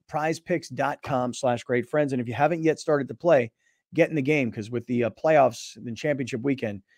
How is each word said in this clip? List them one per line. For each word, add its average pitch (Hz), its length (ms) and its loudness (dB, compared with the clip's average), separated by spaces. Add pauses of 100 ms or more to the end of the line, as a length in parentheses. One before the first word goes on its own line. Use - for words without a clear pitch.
(120)
prizepicks 160 640 -2
dot 139 260 -2
com 127 320 -2
slash 120 300 0
great 123 260 -2
friends. 147 220 0
And 127 100 -2
if 113 60 -6
you 120 60 -6
haven't 156 280 2
yet 156 160 2
started 143 300 0
to 120 80 -12
play, 139 360 4 (420)
get 156 160 4
in 156 60 -4
the 147 60 2
game, 135 300 2
'cause 107 180 -8
with 120 160 -4
the, 120 200 0
uh, 113 60 -2
playoffs 139 680 2
and 117 180 -10
championship 135 460 -4
weekend, 120 420 -4 (140)